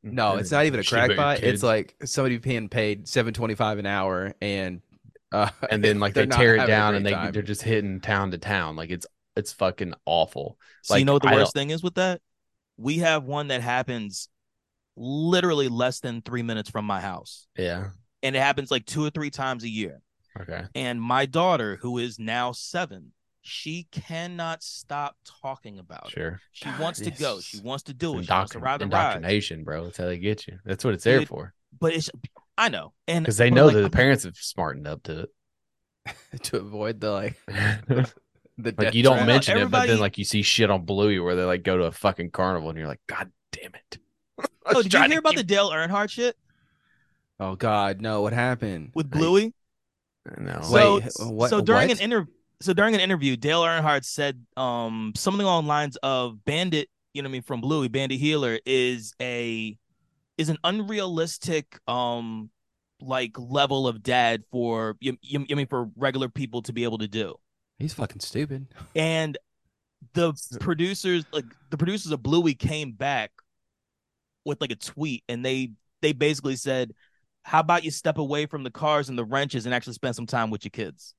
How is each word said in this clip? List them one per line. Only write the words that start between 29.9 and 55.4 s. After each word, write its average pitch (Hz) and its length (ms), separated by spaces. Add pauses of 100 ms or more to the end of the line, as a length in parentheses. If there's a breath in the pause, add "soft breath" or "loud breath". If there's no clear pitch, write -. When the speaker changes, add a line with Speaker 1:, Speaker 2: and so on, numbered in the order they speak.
Speaker 2:
how 90 80
they 90 120
get 104 300
you. 92 180
That's 95 180
what 113 100
it's 87 100
there 123 160
Speaker 3:
Dude, 151 80
Speaker 2:
for. - 260 (260)
Speaker 3:
but 165 140
it's, 160 160 (480)
I 226 120
know. 82 240 (140)
And 165 180
Speaker 2:
'Cause 110 120
they 120 120
Speaker 3:
but, 120 60
Speaker 2:
know 143 120
Speaker 3:
like, 131 80
Speaker 2:
that 104 60
the 98 80
parents 127 340
have 87 140
smartened 73 500
up 78 160
to 80 180
it. - 80 (760)
Speaker 1:
<laughs> - 380
To - 140
avoid 104 440
the, 107 100
like, 101 320
Speaker 2:
<laughs> - 40
Speaker 1:
the 107 600 (480)
Speaker 2:
Like, 110 200
Speaker 1:
death 107 180
Speaker 2:
you 117 80
don't 131 140
Speaker 1:
threat. 123 100
Speaker 2:
mention 127 300
it, 98 120
but - 20
then, - 100
Speaker 3:
Everybody 113 200
Speaker 2:
like, 98 160
you 101 80
see 104 160
shit 104 300
on 92 140
Bluey 101 340
where 90 160
they, 90 80
like, 90 200
go 92 140
to 90 80
a 82 60
fucking 90 400
carnival, 90 380
and 80 100
you're 78 80
like, 69 200
"God - 240 (200)
damn - 240
it." - 220 (200)
<laughs> - 220
I - 60 (220)
Speaker 3:
Oh, 233 100
Speaker 2:
was 233 80
Speaker 3:
did 180 80
you - 60
Speaker 2:
trying - 120
Speaker 3:
hear 320 60
Speaker 2:
to - 20
Speaker 3:
about 311 120
Speaker 2:
keep 285 60
Speaker 3:
the 247 60
Dale 202 280
Earnhardt 180 380
shit? 240 260 (1040)
Speaker 1:
Oh, 95 160
God, 101 460
no. 107 200
What 107 120
happened? 117 600
Speaker 3:
With 156 200
Speaker 2:
I 151 40
Speaker 3:
Bluey? 190 360 (840)
Speaker 2:
No. 50 260
Speaker 3:
So, 202 320
Speaker 1:
Wait, - 80 (160)
what, 113 300
Speaker 3:
so 208 120
during - 280
Speaker 1:
what? 233 100
Speaker 3:
an 196 40
inter-, 214 240 (340)
so 180 120
during 208 220
an 190 60
interview, 147 340
Dale 151 280
Earnhardt 156 420
said, 139 380 (140)
um, 113 580
something 196 300